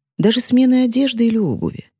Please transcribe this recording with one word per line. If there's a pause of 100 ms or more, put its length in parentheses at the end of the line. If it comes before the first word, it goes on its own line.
(180)
даже
смены
одежды
или
обуви?